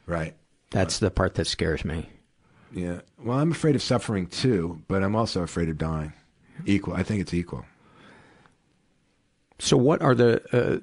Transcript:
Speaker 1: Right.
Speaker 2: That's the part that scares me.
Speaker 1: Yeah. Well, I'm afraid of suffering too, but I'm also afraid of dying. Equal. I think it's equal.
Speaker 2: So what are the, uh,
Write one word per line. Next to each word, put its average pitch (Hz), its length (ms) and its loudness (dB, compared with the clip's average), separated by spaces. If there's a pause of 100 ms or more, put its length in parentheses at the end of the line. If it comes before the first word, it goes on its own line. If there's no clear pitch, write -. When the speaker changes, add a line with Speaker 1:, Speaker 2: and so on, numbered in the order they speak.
Speaker 1:
Right. 82 300 -4 (340)
Speaker 2:
That's 95 300 0
the 101 100 2
part 92 260 0
that 85 120 -2
scares 80 360 -2
me. 80 260 -6 (640)
Speaker 1:
Yeah. 87 280 -6 (240)
Well, 120 160 -2
I'm 156 120 2
afraid 151 240 2
of 120 60 0
suffering 107 460 -2
too, 85 600 -2
but 98 160 0
I'm 101 120 0
also 110 260 0
afraid 85 280 -2
of 78 100 -4
dying. 78 340 -4 (520)
Equal. 98 280 0
I 92 100 -2
think 107 180 -2
it's 85 120 -6
equal. 85 320 -4 (1900)
Speaker 2:
So - 200 2
what 135 240 4
are 139 120 4
the, 117 280 6 (100)
uh, - 320 2